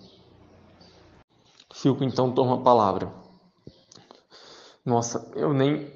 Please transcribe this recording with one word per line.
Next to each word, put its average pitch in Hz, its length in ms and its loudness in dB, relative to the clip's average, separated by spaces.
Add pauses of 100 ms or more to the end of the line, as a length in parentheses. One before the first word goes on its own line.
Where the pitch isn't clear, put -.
(1700)
Silco 139 300 0
então 127 280 0
toma 127 240 0
a 127 60 -4
palavra. 101 520 4 (1700)
"Nossa, 120 520 -2
eu 156 180 -2
nem, 139 420 0